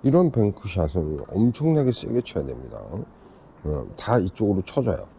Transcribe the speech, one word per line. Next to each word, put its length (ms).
이런 300
뱅크샷은 960
엄청나게 640
세게 300
쳐야 220
됩니다. 340
어, 220
다 220
이쪽으로 440
쳐져요. 440